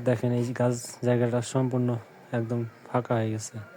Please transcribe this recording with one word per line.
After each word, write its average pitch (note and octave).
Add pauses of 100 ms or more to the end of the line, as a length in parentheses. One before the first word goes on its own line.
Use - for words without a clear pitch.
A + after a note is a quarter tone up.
দেখেন B2
এই A#2+ (140)
গাছ B2 (320)
জায়গাটা B2 (140)
সম্পূর্ণ B2+ (500)
একদম A#2 (280)
ফাঁকা B2
হয়ে A2
গেছে। A2 (220)